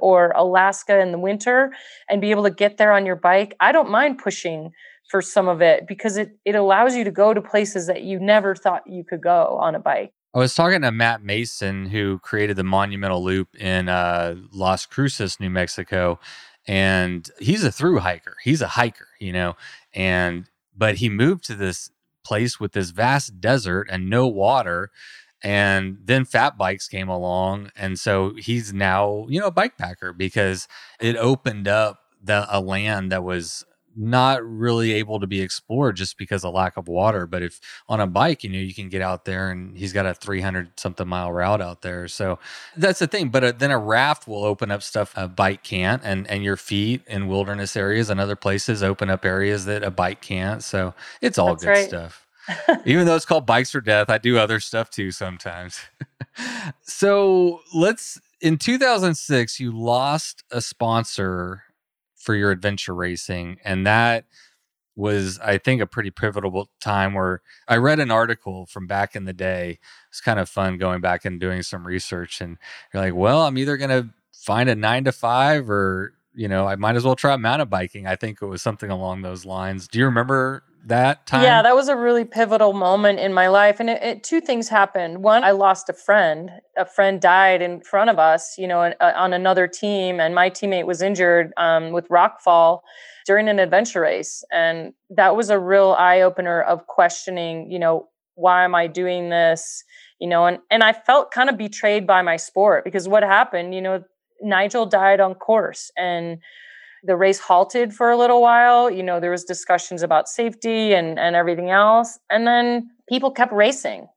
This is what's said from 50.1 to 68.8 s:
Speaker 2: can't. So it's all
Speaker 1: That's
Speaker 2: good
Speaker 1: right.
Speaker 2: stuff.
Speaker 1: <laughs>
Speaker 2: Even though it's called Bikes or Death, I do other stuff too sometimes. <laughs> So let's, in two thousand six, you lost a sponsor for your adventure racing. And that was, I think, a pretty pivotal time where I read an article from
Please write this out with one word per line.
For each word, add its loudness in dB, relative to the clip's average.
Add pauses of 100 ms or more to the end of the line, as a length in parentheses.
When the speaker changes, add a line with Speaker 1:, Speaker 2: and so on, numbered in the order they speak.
Speaker 2:
can't. -8
So -6 (260)
it's -4
all 2
Speaker 1:
That's -12
Speaker 2:
good -2
Speaker 1:
right. 2
Speaker 2:
stuff. -14 (300)
Speaker 1:
<laughs> 0
Speaker 2:
Even 4
though 4
it's -2
called 0
Bikes 2
or -4
Death, 2
I 2
do 0
other 2
stuff -6
too -8
sometimes. -12
<laughs> -20 (920)
So 2 (120)
let's, -2 (180)
in 2
two -2
thousand 0
six, -2
you -6
lost -2
a -6
sponsor -4 (520)
for -4
your 2
adventure -4
racing. -8
And -2
that 2 (680)
was, -2
I 0
think, -2
a -2
pretty -8
pivotal -4 (120)
time -2
where -4 (260)
I 4
read 2
an -2
article -2
from -14